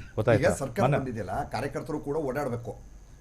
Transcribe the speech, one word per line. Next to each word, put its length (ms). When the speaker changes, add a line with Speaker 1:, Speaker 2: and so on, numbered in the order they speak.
Speaker 1:
ಗೊತ್ತಾಯ್ತಾ? 320
Speaker 2:
ಈಗ 80
ಸರ್ಕಾರ 300
Speaker 1:
ಮನೆ 120
Speaker 2:
ಬಂದಿದೆಯಲ್ಲ, 460
ಕಾರ್ಯಕರ್ತರು 560
ಕೂಡ 160
ಓಡಾಡ್ಬೇಕು, 640